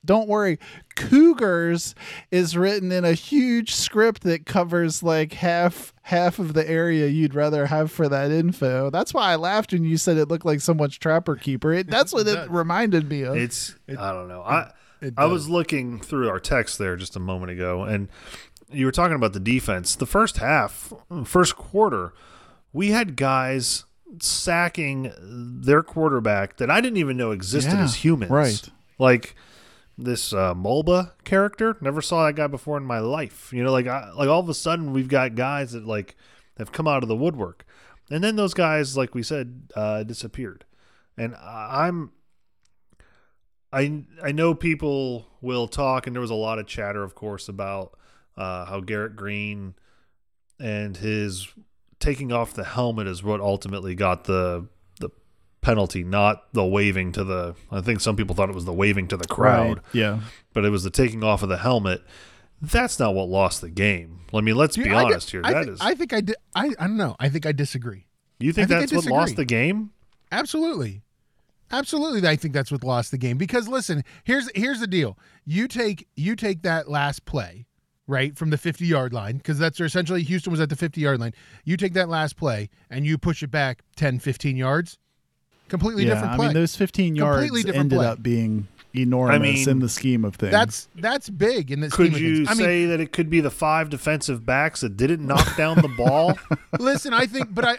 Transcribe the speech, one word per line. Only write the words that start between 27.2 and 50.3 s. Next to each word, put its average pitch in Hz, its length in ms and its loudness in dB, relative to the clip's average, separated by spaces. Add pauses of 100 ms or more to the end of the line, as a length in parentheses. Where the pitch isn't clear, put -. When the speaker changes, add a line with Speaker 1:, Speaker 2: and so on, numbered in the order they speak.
Speaker 3:
existed 120 420 0
Speaker 1:
Yeah, 196 100 4
Speaker 3:
as 127 120 2
humans. 135 360 2
Speaker 1:
right. 135 380 2 (280)
Speaker 3:
Like 127 380 4 (640)
this, 123 360 -6
uh, 95 220 0
Mulba 156 560 0 (140)
character, 208 560 2
never 143 200 -2
saw 165 240 2
that 151 100 2
guy 151 120 -2
before 143 300 -6
in 139 80 -8
my 120 140 -2
life. 127 540 -6
You 123 100 -2
know, 131 100 2
like, 127 140 2
I, 123 260 -6
like, 143 160 2
all 160 100 6
of 175 100 -2
a 156 40 -2
sudden 160 400 -2
we've 131 160 0
got 131 260 2
guys 131 380 -4
that, 113 120 -12
like, 104 300 -4 (420)
have 110 140 -10
come 156 160 -2
out 139 160 2
of 110 60 -4
the 110 60 0
woodwork. 123 500 -4 (440)
And 156 140 -4
then 214 140 0
those 196 160 0
guys, 151 440 0
like 127 160 0
we 120 100 -4
said, 127 520 -8
uh, 107 280 -2
disappeared. 113 600 -12 (540)
And 117 180 -8
I, 117 520 -4
I'm, 170 240 -4 (1600)
I, 143 300 -2 (200)
I 143 80 -2
know 160 240 2
people 139 720 -2 (140)
will 123 260 -2
talk, 131 400 -2
and 123 80 -8
there 123 60 -4
was 117 100 -4
a 113 40 -4
lot 110 240 -4
of 104 80 -10
chatter, 101 360 -8
of 98 120 -12
course, 104 340 -12
about, 98 480 -8 (400)
uh, 92 280 -8
how 98 140 -8
Garrett 107 360 -8
Green 104 600 -10 (840)